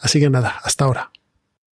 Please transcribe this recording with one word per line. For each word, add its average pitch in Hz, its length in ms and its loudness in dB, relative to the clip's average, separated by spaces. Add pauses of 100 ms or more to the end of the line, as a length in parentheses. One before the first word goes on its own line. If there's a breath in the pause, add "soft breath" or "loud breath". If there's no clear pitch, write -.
Así - 200 0
que 147 100 4
nada, 127 320 0
hasta - 220 -2
ahora. 131 260 -2 (640)